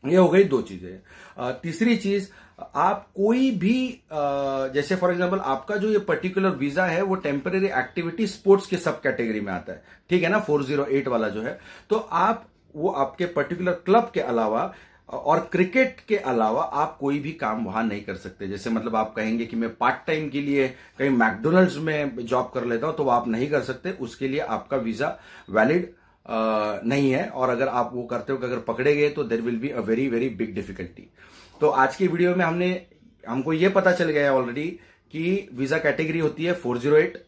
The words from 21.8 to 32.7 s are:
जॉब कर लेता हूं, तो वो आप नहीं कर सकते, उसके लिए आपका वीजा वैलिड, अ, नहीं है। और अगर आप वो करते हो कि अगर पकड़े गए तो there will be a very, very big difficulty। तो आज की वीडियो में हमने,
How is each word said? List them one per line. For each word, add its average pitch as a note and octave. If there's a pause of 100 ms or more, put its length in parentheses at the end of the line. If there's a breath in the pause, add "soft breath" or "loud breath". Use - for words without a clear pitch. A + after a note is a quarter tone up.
जॉब B2+
कर B2
लेता A#2
हूं, D#3
तो D#3
वो C3
आप A#2+
नहीं A#2
कर D3
सकते, B2+
उसके C3+
लिए C3+
आपका -
वीजा A2+ (320 loud breath)
वैलिड, C3 (340 soft breath)
अ, G#2+
नहीं C3+
है। B2+
और B2+
अगर B2
आप A#2+
वो B2
करते A#2+
हो C3+
कि B2
अगर B2
पकड़े B2+
गए D3
तो D3
there A2+
will A#2
be C3
a A#2+
very, A2+
very A#2+
big G#2
difficulty। F#2 (580 loud breath)
तो D3+
आज -
की F#3+
वीडियो F3+
में F3+
हमने, F3 (420)